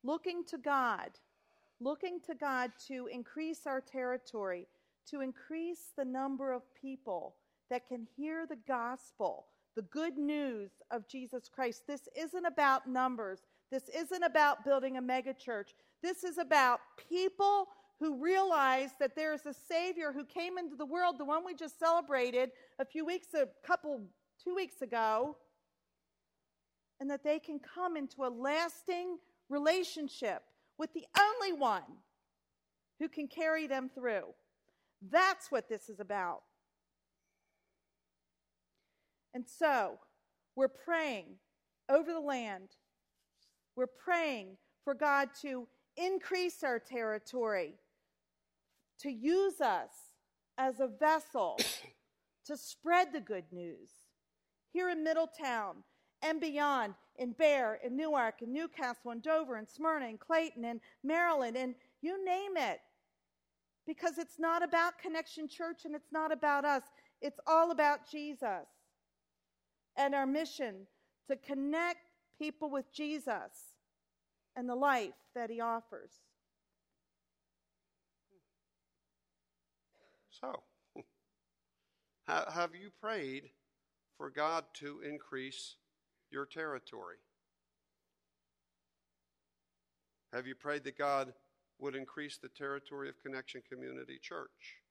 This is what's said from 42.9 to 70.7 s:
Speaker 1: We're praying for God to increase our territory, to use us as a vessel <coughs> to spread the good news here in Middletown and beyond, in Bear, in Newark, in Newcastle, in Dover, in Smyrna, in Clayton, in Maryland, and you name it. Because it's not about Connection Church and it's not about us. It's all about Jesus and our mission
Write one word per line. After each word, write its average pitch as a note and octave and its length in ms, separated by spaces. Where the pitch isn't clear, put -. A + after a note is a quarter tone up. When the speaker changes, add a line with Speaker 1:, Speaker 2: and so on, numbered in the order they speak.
Speaker 1:
We're B3 100
praying B3+ 720
for C#4 100
God C#4 360
to B3+ 260
increase F4+ 680
our B3 140
territory, A3 960
to C#4+ 100
use E4 500
us G#3 300
as C4 220
a C4 80
vessel C4 680
<coughs> - 440
to C#4+ 100
spread E4+ 560
the C#4+ 80
good F#3 320
news E3+ 380
here F4+ 180
in D#4+ 140
Middletown D4+ 720
and D#4 180
beyond, C#4 540
in B3 160
Bear, C4+ 520
in B3 120
Newark, C4+ 460
in A#3+ 100
Newcastle, C4+ 600
in A#3 80
Dover, D#4 360
in A3 100
Smyrna, D#4 400
in A3 120
Clayton, D#4+ 460
in A#3 160
Maryland, D4 540
and B3+ 180
you F#4+ 220
name F#4+ 320
it. A#3 240
Because D#4+ 320
it's - 200
not E4 240
about E4+ 360
Connection D#4+ 500
Church E4+ 360
and D4+ 100
it's - 180
not D#4 200
about C#4+ 320
us. C#4+ 180
It's C#4+ 240
all E4 240
about D4 400
Jesus C4+ 560
and C#4 180
our C4+ 120
mission C4 600